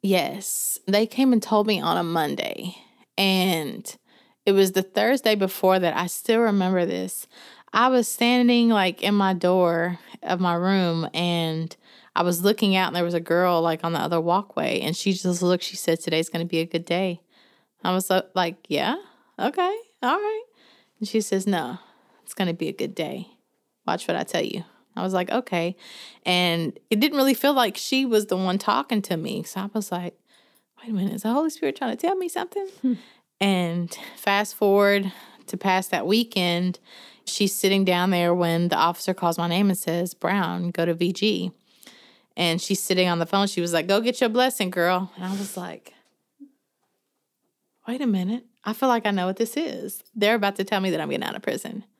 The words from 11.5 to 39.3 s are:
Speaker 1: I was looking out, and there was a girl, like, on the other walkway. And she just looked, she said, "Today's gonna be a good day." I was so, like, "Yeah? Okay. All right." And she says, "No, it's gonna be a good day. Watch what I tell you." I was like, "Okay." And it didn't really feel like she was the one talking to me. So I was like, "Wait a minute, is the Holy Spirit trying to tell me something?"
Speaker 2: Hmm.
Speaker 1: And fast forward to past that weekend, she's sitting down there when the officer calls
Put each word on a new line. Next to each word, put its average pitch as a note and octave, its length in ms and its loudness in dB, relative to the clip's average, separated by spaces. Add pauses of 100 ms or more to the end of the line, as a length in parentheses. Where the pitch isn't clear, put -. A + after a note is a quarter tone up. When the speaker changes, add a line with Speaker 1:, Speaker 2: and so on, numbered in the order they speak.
Speaker 1:
I E3 80 2
was F3 220 0
looking G3+ 320 4
out, F#3 120 2
and - 80 -4
there F3 80 0
was F3 100 -2
a E3 60 2
girl, E3+ 420 2
like, E3 200 0
on E3+ 120 -2
the - 40 -2
other E3+ 220 0
walkway. E3+ 600 0
And E3 160 -4
she G3 160 0
just F3+ 300 -2
looked, F3+ 220 2
she - 120 -10
said, E3 240 0
"Today's D#3+ 280 -2
gonna E3+ 160 -6
be E3+ 160 -2
a E3 60 -2
good E3+ 180 -4
day." F3 360 -2 (640)
I F3+ 120 0
was F#3 120 -2
so, F#3+ 180 2 (100)
like, F3+ 220 -2 (120)
"Yeah? F#3+ 280 -2 (420)
Okay. F#4 380 -2 (260)
All C4+ 160 0
right." G#4+ 260 -6 (560)
And G#3 80 -6
she A3 120 0
says, F#3+ 260 -2
"No, F3 320 -2 (460)
it's - 100 -18
gonna F3+ 200 -2
be D#3+ 140 -6
a - 40 -6
good - 220 -8
day. - 340 -8 (580)
Watch - 200 -4
what - 100 -2
I - 60 -4
tell - 220 -4
you." - 200 -8 (320)
I - 60 -6
was F#3 100 -2
like, F#3 200 -2
"Okay." F3+ 420 -2 (500)
And F3 540 0 (120)
it G#3+ 100 2
didn't D4 180 2
really C4+ 160 4
feel C#4+ 200 2
like A#3 220 2
she C4+ 300 -2
was G#3+ 200 2
the F#3+ 100 -2
one F#3 220 0
talking A3 440 0
to F3+ 140 -4
me. D#3+ 260 -6
So - 200 -10
I G3+ 120 -6
was G#3+ 160 -4
like, F3 240 -8 (680)
"Wait A3+ 100 -12
a A3 40 -2
minute, G3 200 0
is G3+ 80 -8
the A3 100 -2
Holy D4+ 180 0
Spirit C#4+ 240 -4
trying - 160 -4
to - 60 -4 (100)
tell F#4+ 80 2
me F#4 140 -4
something?" F#4+ 400 -6 (140)
Speaker 2:
Hmm. C4 100 2 (480)
Speaker 1:
And F3 580 0 (180)
fast G3+ 380 0
forward G3+ 580 4 (360)
to - 80 -8
past F#3+ 340 0
that C#3+ 160 -2
weekend, F3+ 720 0 (480)
she's - 280 0
sitting G3 300 2
down F3+ 260 2
there F3 220 4
when E3+ 360 2
the E3+ 80 0
officer E3+ 360 0
calls E3+ 240 0